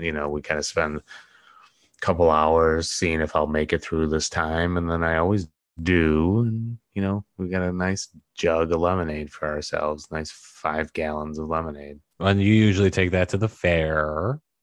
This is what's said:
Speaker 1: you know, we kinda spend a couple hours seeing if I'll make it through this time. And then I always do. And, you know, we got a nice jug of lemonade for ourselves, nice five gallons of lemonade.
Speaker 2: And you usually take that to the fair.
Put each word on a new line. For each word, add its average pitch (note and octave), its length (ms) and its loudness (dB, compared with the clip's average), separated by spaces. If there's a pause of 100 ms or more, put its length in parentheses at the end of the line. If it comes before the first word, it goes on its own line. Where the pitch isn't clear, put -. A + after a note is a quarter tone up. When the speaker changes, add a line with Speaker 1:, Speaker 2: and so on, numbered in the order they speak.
Speaker 1:
you E2 60 -2
know, D2 180 -4
we D2 120 -4
kinda D2+ 220 -4
spend D#2 340 -2
a D2 40 -10 (1000)
couple E2+ 300 4
hours D#2+ 580 4
seeing D#2+ 320 -2
if D2+ 140 -2
I'll D2+ 120 2
make D#2 260 -2
it E2 100 0
through D#2+ 240 -2
this D#2 220 -2
time. E2+ 480 -2
And E2+ 120 -2
then E2 140 0
I E2 140 2
always F2+ 300 2 (340)
do. E2 600 4
And, A2+ 360 -4 (160)
you G2+ 80 -4
know, G2+ 240 -2 (120)
we F#2 120 -6
got F#2 140 -2
a F2+ 100 0
nice F#2 360 -4 (260)
jug E2 360 0
of E2 100 2
lemonade D#2+ 500 -2
for - 160 -8
ourselves, D2+ 640 -6
nice D#2+ 200 -6
five - 640 -6
gallons D#2 460 -6
of D#2 80 -8
lemonade. D2 520 -8 (200)
Speaker 2:
And G2 220 4
you G#2 120 6
usually G2+ 380 6
take F#2 200 0
that F2+ 180 2
to - 80 -2
the G#2+ 120 -2
fair. D#2+ 920 0 (240)